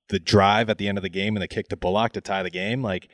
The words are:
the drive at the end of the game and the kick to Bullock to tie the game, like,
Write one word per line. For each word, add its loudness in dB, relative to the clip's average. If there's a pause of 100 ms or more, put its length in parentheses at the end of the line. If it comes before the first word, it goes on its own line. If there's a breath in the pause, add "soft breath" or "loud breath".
the 0
drive 4
at 0
the -2
end -2
of -6
the -4
game -2
and -2
the -4
kick -6
to -8
Bullock 0
to -6
tie -4
the -4
game, -4
like, -4